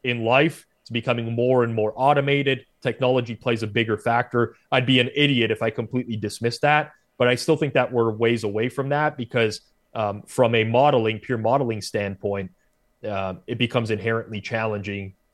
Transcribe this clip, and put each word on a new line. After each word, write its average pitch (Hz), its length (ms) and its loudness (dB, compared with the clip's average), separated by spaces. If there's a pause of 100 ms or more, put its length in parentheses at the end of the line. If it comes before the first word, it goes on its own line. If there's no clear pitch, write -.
in 120 220 -2
life, 139 420 2 (140)
it's - 100 -20
becoming 117 440 -2
more 123 280 4
and 117 120 -2
more 107 200 0
automated. 139 680 2 (160)
Technology 127 540 0
plays 113 280 -2
a 110 40 -2
bigger 110 320 0
factor. 120 580 0 (160)
I'd 131 140 2
be 131 120 4
an 123 160 2
idiot 135 360 4
if 110 120 -4
I 113 60 0
completely 117 480 -4
dismissed 110 460 -6
that, 147 300 2 (260)
but 123 100 4
I 123 60 4
still 151 220 2
think 139 180 -2
that 123 180 2
we're 117 180 2
ways 113 340 0
away 110 260 -2
from 139 180 -6
that 147 300 -2
because, 113 420 -2 (340)
um, 104 280 -4
from 120 320 2
a 113 100 4
modeling, 113 540 2
pure 120 200 -6
modeling 113 440 -2
standpoint, 98 680 -6 (560)
uh, 95 280 -6 (120)
it 117 120 -6
becomes 117 320 -2
inherently 113 500 -4
challenging 101 720 -6 (220)